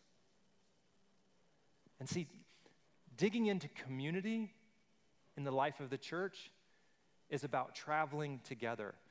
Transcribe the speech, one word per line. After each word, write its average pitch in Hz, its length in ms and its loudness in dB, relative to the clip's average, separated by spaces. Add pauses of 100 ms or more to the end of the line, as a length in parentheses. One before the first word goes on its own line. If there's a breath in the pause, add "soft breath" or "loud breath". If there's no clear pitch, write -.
(2000)
And 131 80 -6
see, 175 180 0 (880 loud breath)
digging 214 300 4
into 185 220 2
community 180 840 -2 (840)
in 143 80 -4
the 135 80 0
life 139 280 4
of 135 80 -6
the 135 100 -2
church 180 520 -6 (800 soft breath)
is 143 140 0
about 131 300 2
traveling 147 680 2
together. 113 520 -2 (160)